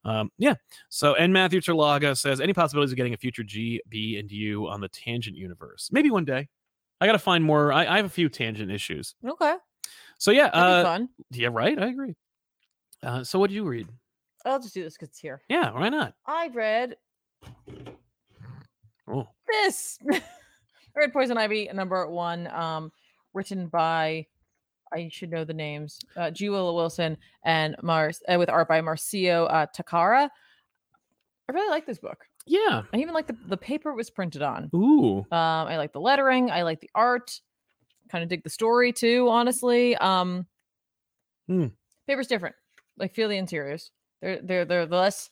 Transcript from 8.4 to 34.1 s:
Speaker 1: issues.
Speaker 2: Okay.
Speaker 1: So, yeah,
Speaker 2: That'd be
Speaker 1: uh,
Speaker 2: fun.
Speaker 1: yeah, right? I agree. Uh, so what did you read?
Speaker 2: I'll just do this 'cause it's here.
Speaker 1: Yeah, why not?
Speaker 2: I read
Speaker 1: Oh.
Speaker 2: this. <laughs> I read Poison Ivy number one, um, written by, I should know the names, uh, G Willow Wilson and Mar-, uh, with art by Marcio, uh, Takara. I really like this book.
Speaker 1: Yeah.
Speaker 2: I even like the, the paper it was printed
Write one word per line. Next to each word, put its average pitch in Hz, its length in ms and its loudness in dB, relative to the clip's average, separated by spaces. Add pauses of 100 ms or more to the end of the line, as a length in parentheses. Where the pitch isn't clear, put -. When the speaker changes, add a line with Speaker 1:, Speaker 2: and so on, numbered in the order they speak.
Speaker 1:
issues. 98 440 -8 (100)
Speaker 2:
Okay. 311 300 0 (600)
Speaker 1:
So, - 140 2
yeah, 269 180 6
Speaker 2:
That'd - 40 -2
be 165 60 4
Speaker 1:
uh, 180 240 6
Speaker 2:
fun. 185 260 0 (220)
Speaker 1:
yeah, 120 200 -2
right? 131 300 0
I 208 80 0
agree. 254 260 -8 (880)
Uh, 123 200 -6
so 185 160 -2
what 202 120 4
did 196 40 -8
you 208 100 -4
read? 117 220 -6 (580)
Speaker 2:
I'll 269 140 -2
just 240 140 -14
do 185 100 -8
this 160 140 -14
'cause 156 120 -16
it's - 100 -20
here. 143 280 -14
Speaker 1:
Yeah, 139 240 0
why 147 180 -2
not? 277 260 -4 (100)
Speaker 2:
I 330 240 -4
read 233 480 -2 (2000)
Speaker 1:
Oh. 120 200 -6 (200)
Speaker 2:
this. 427 580 -2
<laughs> 277 60 0
I 359 100 0 (760)
read 285 140 0
Poison 262 240 0
Ivy 214 360 -2
number 185 360 -2
one, 170 380 -6
um, 160 440 -6 (420)
written 190 340 -6
by, 160 580 0 (680)
I 165 180 -8
should 170 200 -14
know 165 140 -4
the 156 100 -8
names, 151 460 -8 (160)
uh, 170 160 -4
G 202 180 -6
Willow 190 240 -2
Wilson 165 440 -2 (260)
and 156 400 0
Mar-, 160 280 2 (160)
uh, 180 120 4
with 175 100 4
art 165 180 4
by 160 140 4
Marcio, 170 720 0
uh, 156 160 2
Takara. 202 600 2 (1200)
I - 40 -8
really 392 160 0
like 311 160 -2
this 220 140 -10
book. - 260 -14 (220)
Speaker 1:
Yeah. 359 360 2 (100)
Speaker 2:
I 202 40 0
even 320 160 -2
like 320 140 -2
the, 226 100 -8 (100)
the 185 100 -4
paper 302 340 -6
it 269 40 -8
was 226 140 -6
printed 160 320 -6